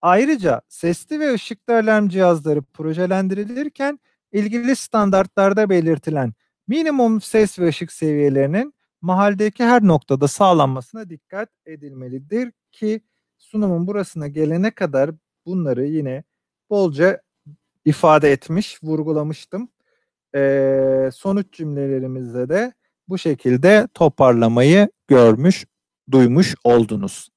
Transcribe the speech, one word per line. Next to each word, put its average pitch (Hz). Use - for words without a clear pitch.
Ayrıca 185
sesli -
ve 302
ışıklı 233
alarm 214
cihazları 170
projelendirilirken 190
ilgili 233
standartlarda 196
belirtilen 160
minimum 254
ses -
ve 175
ışık 165
seviyelerinin 147
mahalledeki 202
her 240
noktada 143
sağlanmasına 170
dikkat 190
edilmelidir 143
ki 214
sunumun 180
burasına 185
gelene 156
kadar 143
bunları 151
yine 143
bolca 185
ifade 151
etmiş, 165
vurgulamıştım. 156
Ee, 135
sonuç 196
cümlelerimizde 131
de 220
bu 185
şekilde 156
toparlamayı 131
görmüş, 127
duymuş 131
oldunuz. 110